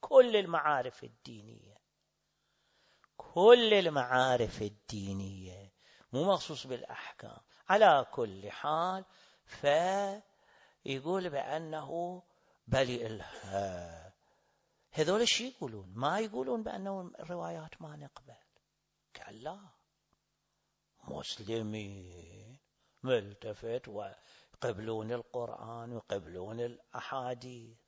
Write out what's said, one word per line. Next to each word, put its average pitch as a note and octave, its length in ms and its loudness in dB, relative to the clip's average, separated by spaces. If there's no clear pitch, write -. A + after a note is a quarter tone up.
كل B3 340 8
المعارف D3+ 680 2
الدينية، A2 720 -20
كل A3 560 8
المعارف B2+ 880 4
الدينية، G2 1120 -8
مو E3+ 200 2
مخصوص D3+ 340 -6
بالأحكام. - 720 -10
على F#3 420 10
كل G2+ 400 -6
حال، F3 540 -2
فيقول F3+ 1800 -2
بأنه D#3 920 -6
بل B2 380 0
ال-، F#2+ 1040 -8
هذول F#3+ 360 2
شي A#3 200 0
يقولون؟ A2 480 -10
ما D3 240 0
يقولون A3+ 440 -4
بأنه G3 560 -8
الروايات E3+ 640 -10
ما D3+ 140 -14
نقبل. C3+ 400 -20
كلا، C#3+ 440 -14
مسلمين G2+ 1600 -10
ملتفت A2+ 840 -4
ويقبلون A2 1200 -8
القرآن A#2 840 -8
ويقبلون G2 680 -8
الأحاديث. A#2+ 1160 -8